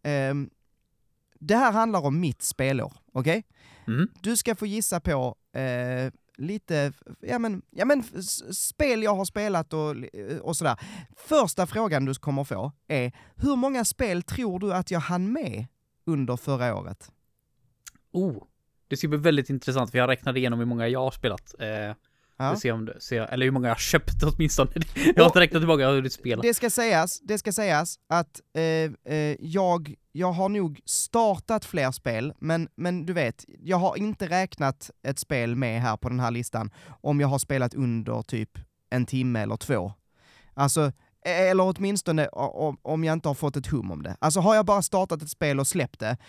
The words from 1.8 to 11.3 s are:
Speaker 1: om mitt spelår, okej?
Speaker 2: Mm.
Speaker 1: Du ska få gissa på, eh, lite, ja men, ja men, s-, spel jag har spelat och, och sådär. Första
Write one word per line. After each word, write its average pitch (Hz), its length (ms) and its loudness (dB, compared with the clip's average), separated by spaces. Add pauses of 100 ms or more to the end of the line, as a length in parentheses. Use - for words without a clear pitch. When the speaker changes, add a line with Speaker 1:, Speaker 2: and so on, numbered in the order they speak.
Speaker 1:
om 143 140 2
mitt 147 220 -2
spelår, 131 500 -2 (200)
okej? 160 340 0 (400)
Speaker 2:
Mm. 139 220 0 (120)
Speaker 1:
Du 226 160 -2
ska 226 180 0
få 214 120 -4
gissa 202 340 -2
på, 131 360 -2 (220)
eh, 127 540 -2 (260)
lite, 151 540 -2 (280)
ja 247 180 -4
men, 220 320 -4
ja 190 140 -6
men, 277 160 2
s-, - 680 -8
spel 247 360 0
jag 208 120 2
har 190 100 -2
spelat 196 480 -4
och, 151 220 -4 (480)
och 160 140 -4
sådär. 135 200 0 (400)
Första 214 500 2